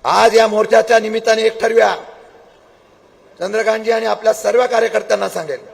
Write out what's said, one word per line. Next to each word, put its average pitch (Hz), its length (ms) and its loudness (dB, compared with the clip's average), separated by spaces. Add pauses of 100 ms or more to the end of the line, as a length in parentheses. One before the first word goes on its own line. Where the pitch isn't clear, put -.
आज 208 320 2
या 226 100 6
मोर्चाच्या 220 520 2
निमित्ताने 220 440 0
एक 220 180 -2
ठरव्या, 220 360 2 (1400)
चंद्रकांतजी 220 520 -2
आणि 226 160 -2
आपल्या 214 260 0
सर्व 226 340 0
कार्यकर्त्यांना 220 640 -2
सांगेल 151 320 -8 (140)